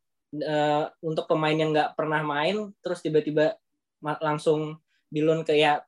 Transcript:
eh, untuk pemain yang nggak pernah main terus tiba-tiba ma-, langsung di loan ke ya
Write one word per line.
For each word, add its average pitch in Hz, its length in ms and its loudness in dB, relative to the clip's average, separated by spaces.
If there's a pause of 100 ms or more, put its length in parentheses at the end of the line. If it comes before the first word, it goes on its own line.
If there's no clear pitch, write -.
(360)
eh, 151 500 0 (180)
untuk 165 280 -2
pemain 156 240 2
yang 156 160 0
nggak 151 240 0
pernah 156 280 -2
main 175 600 -2
terus 175 200 -4
tiba-tiba 156 520 2 (480)
ma-, 151 160 -4
langsung 151 600 0 (280)
di 151 160 -2
loan 160 240 2
ke 156 80 2
ya 147 320 4